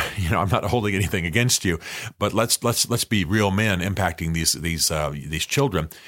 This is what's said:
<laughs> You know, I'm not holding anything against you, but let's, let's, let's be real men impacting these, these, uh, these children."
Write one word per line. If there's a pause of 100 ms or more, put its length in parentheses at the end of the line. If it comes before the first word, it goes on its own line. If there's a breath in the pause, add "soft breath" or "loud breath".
<laughs>
You
know,
I'm
not
holding
anything
against
you, (400 loud breath)
but
let's,
let's,
let's
be
real
men
impacting
these,
these,
uh,
these
children." (200 loud breath)